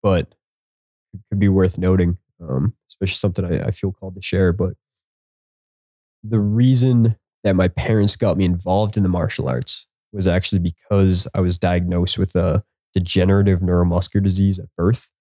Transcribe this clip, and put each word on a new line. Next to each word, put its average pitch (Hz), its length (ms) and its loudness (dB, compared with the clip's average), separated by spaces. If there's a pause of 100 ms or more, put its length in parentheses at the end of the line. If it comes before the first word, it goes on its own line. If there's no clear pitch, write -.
but 92 320 0 (760)
it 98 160 -16
could 101 100 -2
be 101 100 4
worth 95 280 2
noting, 90 400 2 (240)
um, 73 320 -2 (160)
especially - 260 -6
something 92 300 -4
I, 87 220 -4
I - 40 -4
feel 95 220 -6
called 95 220 -14
to 92 60 -16
share. 95 300 0
But 90 220 -2 (1500)
the 107 160 0
reason 120 760 4 (280)
that 98 120 0
my 92 140 2
parents 107 460 0
got 95 220 0
me 98 80 2
involved 92 520 -2
in 104 60 2
the 92 60 2
martial 87 380 -4
arts - 400 -6 (240)
was 95 160 -2
actually 92 320 0
because 92 760 0
I 95 80 -2
was 90 160 0
diagnosed 90 600 -2
with 95 180 -4
a 90 280 0 (300)
degenerative 95 680 2
neuromuscular 90 600 0
disease 98 360 0
at 76 80 -16 (100)
birth 98 320 0 (120)